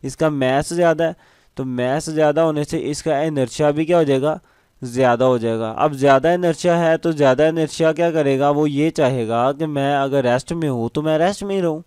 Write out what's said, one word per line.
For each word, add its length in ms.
इसका 280
मास 420
ज़्यादा 320
है। 100
तो 80
मास 440
ज़्यादा 320
होने 240
से 140
इसका 440
इनर्शिया 480
भी 140
क्या 120
हो 60
जाएगा, 360
ज़्यादा 440
हो 140
जाएगा। 320
अब 240
ज़्यादा 380
इनर्शिया 440
है 200
तो 160
ज़्यादा 340
इनर्शिया 460
क्या 180
करेगा, 400
वो 160
ये 240
चाहेगा 600
कि 140
मैं 280
अगर 280
रेस्ट 300
में 160
हूँ 200
तो 120
मैं 160
रेस्ट 260
में 120
ही 60
रहूँ। 260